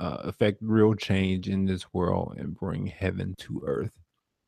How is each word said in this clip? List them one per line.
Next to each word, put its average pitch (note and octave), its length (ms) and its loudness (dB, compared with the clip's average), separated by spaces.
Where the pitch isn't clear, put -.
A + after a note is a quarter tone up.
uh, E2 240 -4
affect G#2 380 0
real A2 320 6
change F#2+ 540 0
in G2 180 0
this F#2+ 280 -2
world F2+ 440 0
and D#2+ 180 -8
bring F#2+ 320 -6
heaven F#2 480 -4
to - 300 -10
earth, - 320 -4